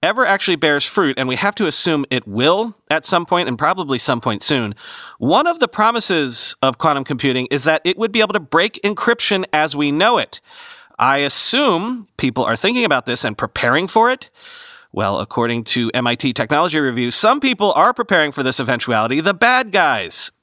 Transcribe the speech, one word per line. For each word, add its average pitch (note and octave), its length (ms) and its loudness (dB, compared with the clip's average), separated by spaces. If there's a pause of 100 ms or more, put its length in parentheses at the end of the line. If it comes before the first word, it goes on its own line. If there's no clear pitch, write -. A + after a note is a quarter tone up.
ever G#3+ 240 0
actually F#3+ 300 0
bears D3 300 0
fruit, D3 340 0
and C3 80 -2
we B2+ 80 -2
have G3 180 -2
to G3 140 -2
assume D3 420 0
it B2+ 160 -4
will E3 480 0 (160)
at D3+ 140 0
some F3 220 0
point F3 240 0
and B2 80 -4
probably D3 420 -2
some B2 220 -2
point G#2+ 200 -4
soon, A#2+ 320 0 (440)
one F#3+ 280 2
of E4+ 140 -2
the C#4+ 80 2
promises G3+ 960 0
of C3+ 160 0
quantum C#3+ 260 0
computing B2+ 440 -2
is C3+ 180 -2
that D#3 180 2
it F3+ 140 0
would A3 120 -2
be G#3+ 120 0
able G#3+ 100 2
to G3+ 80 -2
break E3+ 420 0
encryption G#3 680 0
as D3+ 240 0
we D3 160 0
know G3 260 2
it. - 220 -4 (580)
I C3 200 4
assume G#3+ 1000 0
people B2+ 300 -2
are A2 100 0
thinking A#3 300 0
about C3+ 220 0
this B2 180 -2
and A2 120 -4
preparing B2+ 500 0
for A3+ 220 4
it. B3+ 200 -6 (640)
Well, G2+ 260 -2
according A#2 460 -2
to A#2 280 -2
M B2 140 0
I A#2+ 80 0
T C3 160 -2
Technology D3 480 0
Review, B2 320 0
some B3+ 300 2
people G#3 320 0
are G#3 200 4
preparing F3 380 0
for C#3+ 100 -6
this C3 200 0
eventuality, A#2+ 580 0
the F3 140 0
bad A#3 400 2
guys. B2+ 580 0 (120)